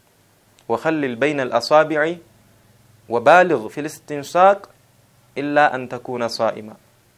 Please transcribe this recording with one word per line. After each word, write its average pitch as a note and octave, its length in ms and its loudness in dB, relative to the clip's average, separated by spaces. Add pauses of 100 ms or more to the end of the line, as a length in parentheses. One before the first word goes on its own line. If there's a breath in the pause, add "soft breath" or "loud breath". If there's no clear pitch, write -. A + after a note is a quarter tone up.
(680)
وخلل C#3 480 -2
بين C#3+ 240 -2
الأصابع D3+ 760 0 (920)
وبالغ C3+ 600 4
في - 120 -12
الاستنشاق E3+ 800 0 (800)
إلا D3 360 2
أن B2+ 140 -8
تكون A#2+ 400 -8
صائما." G#2+ 460 -4 (440)